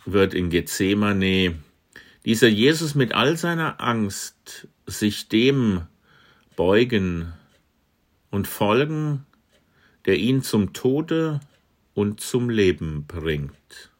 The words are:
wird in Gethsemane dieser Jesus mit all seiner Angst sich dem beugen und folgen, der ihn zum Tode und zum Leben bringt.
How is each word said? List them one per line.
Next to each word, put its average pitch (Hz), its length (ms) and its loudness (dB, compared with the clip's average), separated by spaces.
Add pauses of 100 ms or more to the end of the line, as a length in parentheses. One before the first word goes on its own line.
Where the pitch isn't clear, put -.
wird 95 300 2
in 90 160 -2
Gethsemane 95 1040 2 (720)
dieser 113 220 4
Jesus 143 460 2
mit 135 200 0
all 143 240 2
seiner 165 420 -4
Angst - 880 -6 (160)
sich - 440 -4
dem 113 580 2 (680)
beugen 92 800 0 (960)
und 101 160 -4
folgen, 143 800 0 (800)
der 95 140 2
ihn 131 240 2
zum 104 320 0
Tode 156 680 0 (540)
und 104 260 -2
zum 123 300 -2
Leben 82 560 0
bringt. 78 920 -8